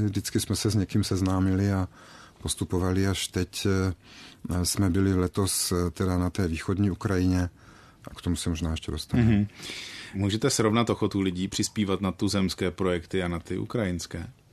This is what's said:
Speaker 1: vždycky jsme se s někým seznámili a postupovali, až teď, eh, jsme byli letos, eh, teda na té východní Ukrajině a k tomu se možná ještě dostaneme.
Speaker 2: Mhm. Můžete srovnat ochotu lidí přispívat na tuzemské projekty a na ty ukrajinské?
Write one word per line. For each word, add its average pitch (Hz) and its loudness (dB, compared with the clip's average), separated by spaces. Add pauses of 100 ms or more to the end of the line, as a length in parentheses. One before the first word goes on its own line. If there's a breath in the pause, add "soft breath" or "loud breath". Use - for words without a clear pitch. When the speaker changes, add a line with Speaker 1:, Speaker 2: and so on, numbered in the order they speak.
Speaker 1:
vždycky 98 -2
jsme - -2
se 104 0
s 98 2
někým 101 2
seznámili 95 2
a 95 0 (540 loud breath)
postupovali, 92 0
až 95 -2
teď, - -4
eh, 92 -2
jsme 98 2
byli 95 4
letos, 90 0
eh, 87 2
teda 92 0
na 87 2
té 92 0
východní 92 0
Ukrajině 90 2 (600 loud breath)
a - -14
k - -14
tomu 87 0
se - -4
možná 80 -2
ještě 80 -6
dostaneme. 113 2
Speaker 2:
Mhm. 104 4 (640 loud breath)
Můžete 101 0
srovnat 113 2
ochotu 101 0
lidí 92 0
přispívat 98 -2
na 95 0
tuzemské 95 0
projekty 90 -2
a 87 -2
na 85 -4
ty 92 -8
ukrajinské? 92 -4 (260)